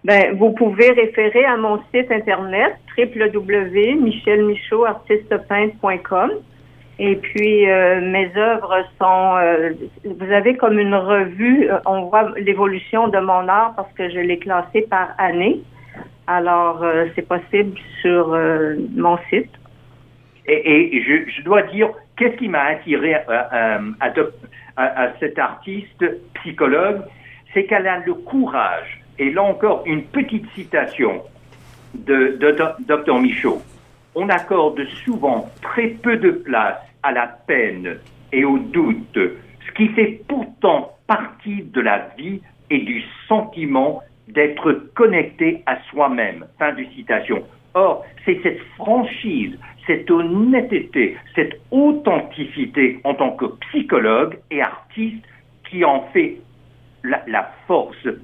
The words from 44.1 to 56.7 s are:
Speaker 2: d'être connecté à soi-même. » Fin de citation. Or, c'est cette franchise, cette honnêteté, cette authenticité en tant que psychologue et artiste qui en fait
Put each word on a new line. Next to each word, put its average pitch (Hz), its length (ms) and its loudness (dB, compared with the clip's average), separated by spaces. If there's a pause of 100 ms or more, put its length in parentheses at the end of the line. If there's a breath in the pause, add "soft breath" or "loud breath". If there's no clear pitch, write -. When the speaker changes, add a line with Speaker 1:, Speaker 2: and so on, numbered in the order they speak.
Speaker 2:
d'être 147 460 0 (220)
connecté 170 720 2
à 131 120 -2 (120)
soi-même. » 120 560 -2 (140)
Fin 147 140 -2
de 127 100 -10 (100)
citation. 110 480 -4 (320 soft breath)
Or, 185 320 2 (200 loud breath)
c'est 180 180 0
cette - 160 -2 (160)
franchise, 202 760 -2 (340 loud breath)
cette - 240 -2
honnêteté, 175 1040 2 (180 loud breath)
cette - 260 -4 (120)
authenticité 151 1300 0
en 139 80 0
tant 131 180 0
que 131 140 -6 (160)
psychologue 127 800 0 (120)
et 143 100 -4
artiste 220 600 -6 (460 soft breath)
qui 180 160 0
en 139 260 0
fait 160 260 0 (640)